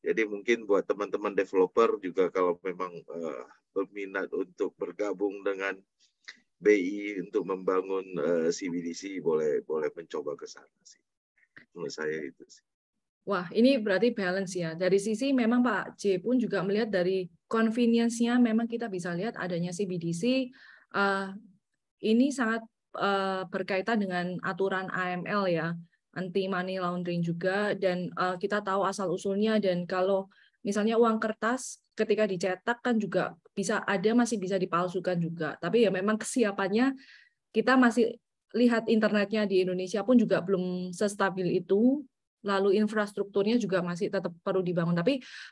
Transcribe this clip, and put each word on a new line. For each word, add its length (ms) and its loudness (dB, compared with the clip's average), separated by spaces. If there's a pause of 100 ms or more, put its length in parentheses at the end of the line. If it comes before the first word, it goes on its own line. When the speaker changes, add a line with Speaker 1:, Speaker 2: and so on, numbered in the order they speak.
Speaker 1:
Jadi 220 0
mungkin 400 -2
buat 240 2
teman-teman 480 -2
developer 640 4
juga 320 0
kalau 320 2
memang, 320 -6
eh, 480 -10 (320)
berminat 560 -6
untuk 480 -4
bergabung 640 -4
dengan 320 -4 (800)
B 160 6
I 480 0
untuk 240 -2
membangun, 640 -2 (100)
eh, 320 2
C 240 -2
B 80 -4
D 160 -8
C, 240 -10
boleh, 460 0
boleh 260 -2
mencoba 420 -10
ke 140 -16
sana 320 -20
sih. 220 -20 (760)
Menurut 160 -8
saya 320 -6
itu 240 -14
sih. 160 -20 (600)
Speaker 2:
Wah, 260 -4
ini 240 6
berarti 380 2
balance 400 -2
ya. 240 -4
Dari 240 2
sisi 320 0
memang 260 2
Pak 380 -2
J 240 0
pun 160 0
juga 240 0
melihat 260 0
dari 380 0 (240)
convenience-nya, 880 2
memang 320 2
kita 160 -6
bisa 260 -6
lihat 240 -4
adanya 380 -4
C 100 -4
B 140 -4
D 160 -2
C, 340 0 (460)
eh, 340 0 (760)
ini 240 4
sangat, 340 -2 (320)
eh, 540 0
berkaitan 500 -2
dengan 460 -2
aturan 420 -2
A 240 -4
M 140 -6
L 240 0
ya, 240 0 (420)
anti 320 -4
money 320 -4
laundering 400 -2
juga, 560 -2
dan, 380 -2
eh, 260 -2
kita 240 -2
tahu 240 0
asal-usulnya, 720 0
dan 240 0
kalau 480 -2 (320)
misalnya 320 0
uang 240 4
kertas 640 -4 (120)
ketika 320 2
dicetak 560 -2
kan 160 2
juga 340 -2 (220)
bisa 320 -2
ada, 240 2
masih 240 4
bisa 240 -2
dipalsukan 560 0
juga. 400 -4
Tapi 320 4
ya 20 4
memang 300 0
kesiapannya, 720 0 (580)
kita 300 4
masih 320 4 (400)
lihat 340 4
internetnya 600 2
di 160 4
Indonesia 400 -2
pun 160 8
juga 240 2
belum 480 -2
sestabil 720 0
itu, 400 4 (400)
lalu 320 2
infrastrukturnya 800 0
juga 240 2
masih 320 -4
tetap 180 -2 (140)
perlu 160 0
dibangun. 320 0
Tapi 320 0 (280)